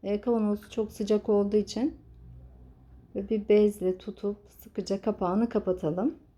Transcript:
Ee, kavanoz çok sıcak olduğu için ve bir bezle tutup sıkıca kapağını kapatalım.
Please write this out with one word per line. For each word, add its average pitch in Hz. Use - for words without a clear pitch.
Ee, 202
kavanoz 214
çok 220
sıcak 208
olduğu 202
için 220
ve 196
bir 214
bezle 202
tutup 208
sıkıca -
kapağını 208
kapatalım. 185